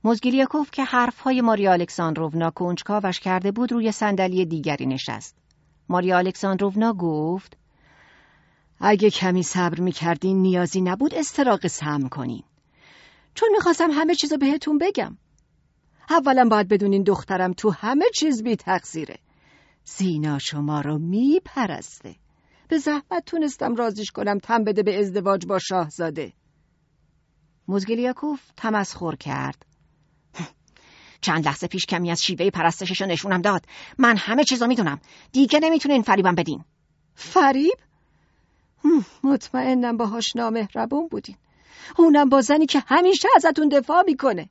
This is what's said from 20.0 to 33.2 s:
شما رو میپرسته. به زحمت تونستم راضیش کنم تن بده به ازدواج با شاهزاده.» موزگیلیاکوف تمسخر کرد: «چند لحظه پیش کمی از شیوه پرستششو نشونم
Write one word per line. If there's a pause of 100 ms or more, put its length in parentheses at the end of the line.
شما
رو
میپرسته. (540)
به
زحمت
تونستم
راضیش
کنم
تن
بده
به
ازدواج
با
شاهزاده.» (1400)
موزگیلیاکوف (160)
تمسخر
کرد: (1500)
«چند
لحظه
پیش
کمی
از
شیوه
پرستششو
نشونم